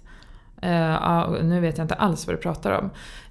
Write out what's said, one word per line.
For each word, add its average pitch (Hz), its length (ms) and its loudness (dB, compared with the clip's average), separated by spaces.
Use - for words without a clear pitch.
Eh, 180 100 0
ja, 165 520 2
och 165 200 0
nu 175 160 4
vet 165 180 0
jag 165 60 -2
inte 170 100 -2
alls 185 320 0
vad - 100 -2
du - 40 -6
pratar 170 320 -2
om. 196 180 0